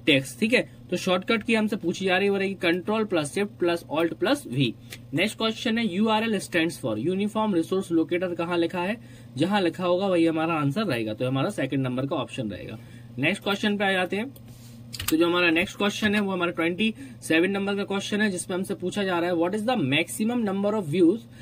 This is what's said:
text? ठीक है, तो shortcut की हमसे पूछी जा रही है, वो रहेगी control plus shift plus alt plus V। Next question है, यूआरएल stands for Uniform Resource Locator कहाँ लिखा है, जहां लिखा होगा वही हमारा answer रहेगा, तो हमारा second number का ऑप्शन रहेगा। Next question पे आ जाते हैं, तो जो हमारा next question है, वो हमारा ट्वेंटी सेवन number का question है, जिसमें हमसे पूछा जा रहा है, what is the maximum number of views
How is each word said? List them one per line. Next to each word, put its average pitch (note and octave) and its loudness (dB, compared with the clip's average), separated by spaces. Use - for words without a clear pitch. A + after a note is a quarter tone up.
text? C3+ 4
ठीक A3+ 2
है, G#3+ 2
तो F3+ -2
shortcut F#3 0
की A3+ 2
हमसे G#3+ 2
पूछी F3+ -4
जा F#3 4
रही G3 2
है, G3+ 4
वो G3 2
रहेगी F#3+ -2
control F#3+ 0
plus D3+ 2
shift G3+ -2
plus E3+ 0
alt E3 2
plus F#3+ 0
V। A#2+ 2
Next F#3 0
question A3 -2
है, G#3 0
यूआरएल A3 2
stands E3 -2
for G#2+ 0
Uniform G3+ 0
Resource F#3 0
Locator F3 0
कहाँ F3 -2
लिखा E3+ 0
है, G3 -2
जहां F#3+ 2
लिखा F3 0
होगा F3+ 2
वही E3+ 4
हमारा D#3+ 2
answer D3+ 0
रहेगा, A2+ -2
तो B2+ -2
हमारा C3+ 0
second C#3+ -2
number B2+ 0
का D#3+ -2
ऑप्शन A#2 -6
रहेगा। G2 -10
Next E3 0
question G3+ 0
पे G3+ 0
आ G3 2
जाते F#3 0
हैं, A#3+ -6
तो D#3+ 2
जो E3+ 4
हमारा F3 4
next E3+ 0
question G3+ 0
है, G#3+ 2
वो G3 -2
हमारा F3 0
ट्वेंटी F3+ 0
सेवन E3 4
number G3 0
का G3+ -2
question G3 -2
है, G#3+ 2
जिसमें F3+ -4
हमसे F#3+ -4
पूछा F3+ -2
जा F#3 0
रहा F3 0
है, F3+ 2
what F3 2
is A3 -2
the A#3+ 0
maximum G#3 0
number G3 0
of G#3+ 0
views E3+ 4